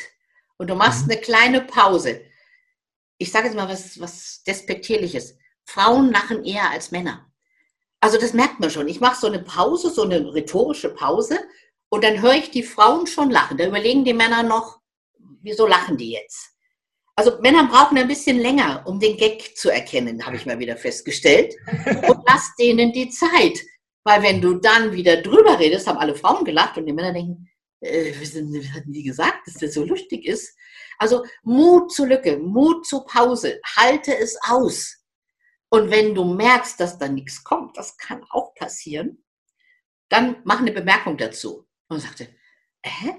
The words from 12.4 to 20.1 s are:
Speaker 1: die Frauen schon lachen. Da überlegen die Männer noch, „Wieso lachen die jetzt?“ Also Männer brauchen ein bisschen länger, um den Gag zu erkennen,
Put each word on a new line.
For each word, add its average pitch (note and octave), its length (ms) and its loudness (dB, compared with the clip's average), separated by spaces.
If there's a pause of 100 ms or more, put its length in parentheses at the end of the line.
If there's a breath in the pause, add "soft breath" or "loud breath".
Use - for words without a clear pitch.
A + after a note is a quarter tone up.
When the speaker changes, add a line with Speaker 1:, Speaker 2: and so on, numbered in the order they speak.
Speaker 1:
die A#3+ 120 -4
Frauen C#4 420 2
schon D4 260 -2
lachen. D3 260 0
Da E3+ 100 0
überlegen A3+ 380 0
die A#3+ 80 2
Männer A#3 300 0
noch, A3+ 360 -4 (600)
„Wieso G#3+ 260 0
lachen F3+ 300 2
die A#2 140 -10
jetzt?“ - 400 -14 (680)
Also A#3 240 4
Männer C#4 260 6
brauchen C#4 300 6
ein B3+ 100 2
bisschen C4+ 320 -2
länger, A#3 460 0
um F#3+ 140 -8
den G#3+ 180 0
Gag - 400 -2
zu - 120 -2
erkennen, A#2+ 560 -4